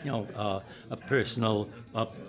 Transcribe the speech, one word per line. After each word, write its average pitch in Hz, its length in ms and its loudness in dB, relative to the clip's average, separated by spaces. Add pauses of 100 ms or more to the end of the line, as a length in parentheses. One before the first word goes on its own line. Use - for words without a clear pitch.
you 143 60 -4
know, 110 220 -2
uh, 101 280 0 (300)
a 120 40 -4
personal, 113 720 4 (260)
uh, 113 120 2 (240)